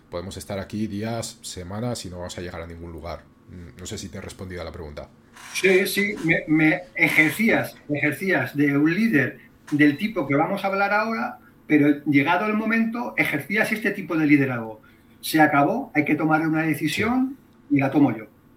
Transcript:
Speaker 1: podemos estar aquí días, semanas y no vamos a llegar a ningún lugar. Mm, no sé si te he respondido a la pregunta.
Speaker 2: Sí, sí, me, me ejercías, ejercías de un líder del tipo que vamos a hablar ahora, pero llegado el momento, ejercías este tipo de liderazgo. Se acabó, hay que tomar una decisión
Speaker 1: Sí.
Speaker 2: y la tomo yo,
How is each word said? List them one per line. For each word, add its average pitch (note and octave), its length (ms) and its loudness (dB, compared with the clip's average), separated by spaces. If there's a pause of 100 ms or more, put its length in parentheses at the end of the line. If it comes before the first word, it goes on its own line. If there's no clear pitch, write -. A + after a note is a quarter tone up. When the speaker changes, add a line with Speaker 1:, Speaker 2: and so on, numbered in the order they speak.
(100)
Speaker 1:
podemos F2+ 260 -8
estar G2 220 -8
aquí G#2 300 -6
días, A2 540 -6
semanas G#2 640 -8
y F#2 60 -10
no F2+ 80 -12
vamos F2+ 180 -10
a G2+ 40 -10
llegar E2+ 220 -10
a E2+ 40 -12
ningún E2+ 240 -14
lugar. E2 320 -10 (260)
Mm, F2 300 -18
no F2+ 80 -14
sé G#2+ 120 -10
si F#2 100 -12
te G2+ 100 -12
he - 20 -10
respondido F#2 420 -12
a - 20 -10
la D#2+ 80 -12
pregunta. D2 360 -12 (460)
Speaker 2:
Sí, F#3+ 320 4
sí, G3+ 280 -2 (100)
me, E3 240 2
me D#3 340 4 (140)
ejercías, D#3 800 2 (120)
ejercías D3 680 -2
de C#3+ 200 4
un D3+ 160 4
líder E3+ 460 2 (320)
del D3 260 6
tipo F#3 300 -2
que C3+ 80 0
vamos G3 300 0
a - 20 0
hablar G3 260 0
ahora, A3+ 460 -2 (300)
pero C#3+ 380 4
llegado D#3+ 400 2
el G#3+ 80 0
momento, A3+ 640 -2
ejercías D#3 540 -2
este G#3+ 220 -2
tipo F3 240 -6
de D#3 100 2
liderazgo. B2+ 540 2 (400)
Se D#3 200 0
acabó, D3+ 540 2
hay D3+ 100 2
que D3+ 120 2
tomar D#3 320 2
una D#3 140 0
decisión G#3 720 -2 (320)
Speaker 1:
Sí. C#3+ 80 2
Speaker 2:
y C3+ 40 4
la C3+ 100 0
tomo C#3 260 4
yo, - 80 -12 (320)